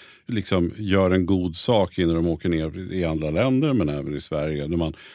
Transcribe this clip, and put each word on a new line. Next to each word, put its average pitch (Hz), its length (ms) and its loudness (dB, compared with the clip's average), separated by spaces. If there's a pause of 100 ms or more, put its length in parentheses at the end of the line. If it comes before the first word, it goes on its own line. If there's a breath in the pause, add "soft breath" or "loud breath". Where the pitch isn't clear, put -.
(280 loud breath)
liksom 95 500 0
gör 95 340 2
en 92 140 4
god 90 300 0
sak 104 420 0
innan 85 180 2
de 82 120 2
åker 85 220 -2
ner 82 440 -4
i 90 120 0
andra 78 240 -2
länder, 131 440 2
men 87 160 2
även 73 280 -4
i 67 40 -8
Sverige. 76 460 -4
När 85 100 -2
man, 80 160 0 (220 loud breath)